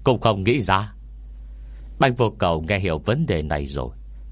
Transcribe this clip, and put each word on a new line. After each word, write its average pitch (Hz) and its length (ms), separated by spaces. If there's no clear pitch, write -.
cũng 123 160
không 101 240
nghĩ 120 180
ra." 95 320
Bạch 131 180
Vô 117 120
Cầu 82 220
nghe 95 180
hiểu 87 260
vấn 147 200
đề 90 160
này 73 240
rồi 67 240